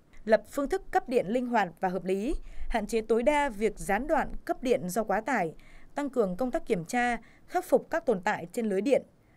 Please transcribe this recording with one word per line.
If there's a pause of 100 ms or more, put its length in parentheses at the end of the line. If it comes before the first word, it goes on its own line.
(240)
lập
phương
thức
cấp
điện
linh
hoạt (120)
và
hợp
lý, (340)
hạn
chế
tối
đa
việc
gián
đoạn (120)
cấp
điện
do
quá
tải, (400)
tăng
cường
công
tác
kiểm
tra, (300)
khắc
phục
các
tồn
tại
trên
lưới
điện. (340)